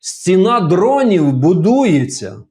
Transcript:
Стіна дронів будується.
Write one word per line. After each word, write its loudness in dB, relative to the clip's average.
Стіна 0
дронів 0
будується. 0